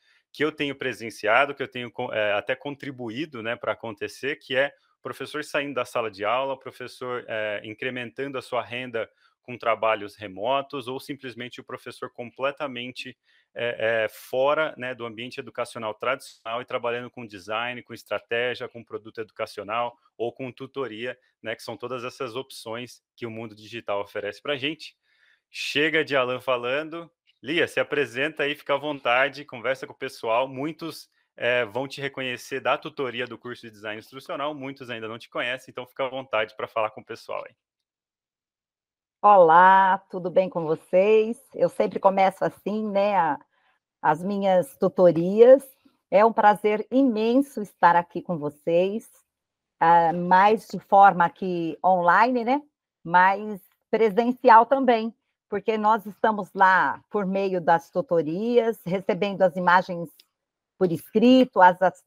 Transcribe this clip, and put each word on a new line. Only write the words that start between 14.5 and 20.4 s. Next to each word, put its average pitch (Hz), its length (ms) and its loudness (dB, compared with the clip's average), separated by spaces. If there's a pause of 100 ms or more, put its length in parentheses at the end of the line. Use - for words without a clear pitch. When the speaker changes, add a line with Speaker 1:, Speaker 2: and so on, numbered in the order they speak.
Speaker 1:
né, 123 160 -8
do 120 100 -12
ambiente 117 360 -12
educacional 117 560 -8
tradicional 120 680 -6
e 123 40 -12
trabalhando 120 440 -6
com 123 160 -16
design, 110 560 -8
com 117 140 -18
estratégia, 117 760 -6
com 117 140 -18
produto 110 380 -14
educacional 110 760 -8 (180)
ou 117 160 -6
com 127 200 -14